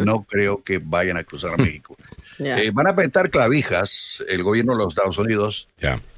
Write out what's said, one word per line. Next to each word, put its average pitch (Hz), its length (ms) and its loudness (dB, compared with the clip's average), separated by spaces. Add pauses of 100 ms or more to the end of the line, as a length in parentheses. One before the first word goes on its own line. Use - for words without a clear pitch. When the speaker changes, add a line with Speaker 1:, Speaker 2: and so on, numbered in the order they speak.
Speaker 1:
No 107 200 0
creo 101 400 -2
que 92 140 -2
vayan 85 400 -2
a 82 40 -6
cruzar 82 300 -8
a - 40 -4
Speaker 2:
<laughs> 127 160 4
Speaker 1:
México. - 240 -18 (440)
Speaker 3:
Ya. 135 180 -2
Speaker 1:
Eh, 107 140 2
van 143 160 2
a - 20 4
apretar 185 400 2
clavijas 117 1000 0
el 92 140 0
gobierno 113 300 2
de 117 60 0
los 101 100 0
Estados 95 300 0
Unidos 107 500 -2 (120)
Speaker 2:
Ya. 65 200 -2 (180)